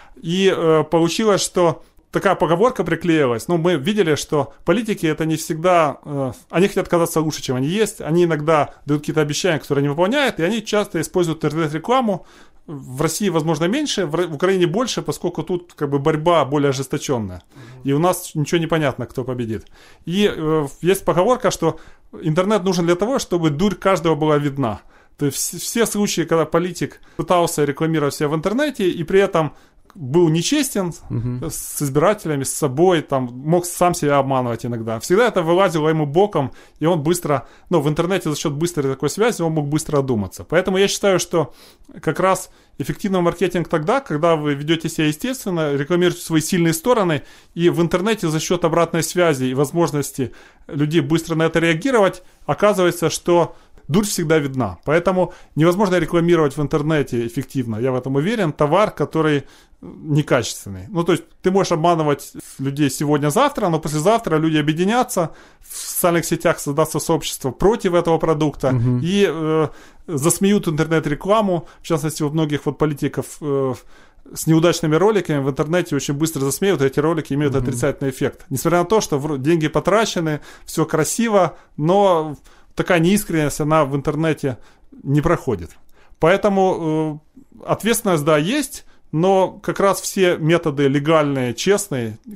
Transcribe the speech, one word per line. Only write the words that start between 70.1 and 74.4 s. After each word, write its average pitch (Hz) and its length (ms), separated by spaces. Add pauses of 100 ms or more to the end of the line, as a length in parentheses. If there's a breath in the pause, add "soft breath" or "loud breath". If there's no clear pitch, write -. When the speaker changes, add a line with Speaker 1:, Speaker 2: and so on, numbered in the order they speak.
Speaker 1:
интернет-рекламу. 160 1000 (140 loud breath)
В - 40
частности, 156 380
у 147 60
многих 147 360
вот 139 120
политиков, 143 640
э, 139 320 (600 soft breath)
с - 140